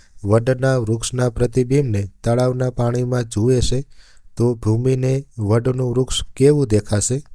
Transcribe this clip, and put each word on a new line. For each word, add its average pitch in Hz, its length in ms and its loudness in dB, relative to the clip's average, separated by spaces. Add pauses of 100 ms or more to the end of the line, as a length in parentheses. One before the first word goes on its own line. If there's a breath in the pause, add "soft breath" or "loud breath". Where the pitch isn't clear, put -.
(240 soft breath)
વડના 123 520 2
વૃક્ષના 120 540 -2
પ્રતિબિંબને 120 840 0 (120)
તળાવના 127 460 0
પાણીમાં 123 520 -2
જુએ 117 380 0
છે, 123 260 0 (500 soft breath)
તો 120 180 2
ભૂમિને 127 720 0 (120)
વડનું 123 520 0
વૃક્ષ 127 320 -2 (140)
કેવું 143 300 4
દેખાશે? 107 520 0 (160)